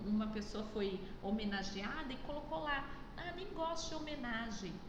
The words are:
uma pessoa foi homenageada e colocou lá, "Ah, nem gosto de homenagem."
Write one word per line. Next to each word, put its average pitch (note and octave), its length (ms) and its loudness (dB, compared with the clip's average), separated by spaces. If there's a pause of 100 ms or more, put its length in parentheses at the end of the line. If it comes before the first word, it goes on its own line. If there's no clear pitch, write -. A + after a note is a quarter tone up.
uma G#3+ 200 6
pessoa G#3+ 440 0
foi F#3+ 300 2 (200)
homenageada G#3+ 920 0
e - 40 -4
colocou D4 420 -2
lá, C#4 300 2 (280)
"Ah, E4+ 180 -4
nem B3 180 -4
gosto D#4+ 360 2
de D#4 60 0
homenagem." A#3 760 -2 (180)